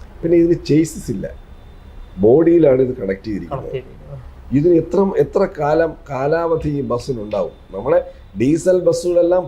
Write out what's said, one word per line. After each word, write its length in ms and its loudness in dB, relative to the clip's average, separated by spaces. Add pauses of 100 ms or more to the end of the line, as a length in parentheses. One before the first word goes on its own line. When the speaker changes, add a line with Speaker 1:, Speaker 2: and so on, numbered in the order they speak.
(220)
Speaker 1:
പിന്നെ 160 0
ഇതിന് 280 4
ചേസിസ് 460 0
ഇല്ല, 160 -6 (880)
ബോഡിയിലാണ് 640 6
ഇത് 200 0
കണക്ട് 240 -6
ചെയ്തിരിക്കുന്നത്. 400 -8
Speaker 2:
കണക്ട് 100 -10
ചെയ്തിരിക്കുന്നത്. 440 -14 (380)
Speaker 1:
ഇതിന് 240 4
എത്ര, 180 -2 (180)
എത്ര 260 0 (160)
കാലം 320 0 (180)
കാലാവധി 600 -2
ഈ 120 -2
ബസ്സിനുണ്ടാവും? 760 -6 (160)
നമ്മളെ 280 0 (420)
ഡീസൽ 380 2
ബസ്സുകളെല്ലാം 680 2